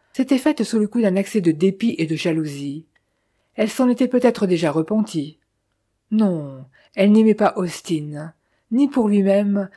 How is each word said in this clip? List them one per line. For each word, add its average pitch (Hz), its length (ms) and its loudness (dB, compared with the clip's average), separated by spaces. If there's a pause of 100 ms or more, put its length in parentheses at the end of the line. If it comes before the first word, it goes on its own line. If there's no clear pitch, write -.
(120)
s'étaient 262 240 0
faites 277 280 0
sous 226 140 -2
le 214 80 0
coup 233 140 -2
d'un 190 160 2
accès 196 240 -2
de 170 100 2
dépit 190 460 0
et 160 80 -2
de 156 120 -4
jalousie. 151 680 -6 (680)
Elle 214 160 -2
s'en 254 180 0
était 247 200 2
peut-être 247 380 2
déjà 170 240 0
repentie. 160 680 -4 (720)
Non, 156 560 -2 (280)
elle 202 180 4
n'aimait 220 220 6
pas 208 220 0
Austin, 156 800 -6 (360)
ni 269 180 2
pour 240 200 0
lui-même, 202 680 2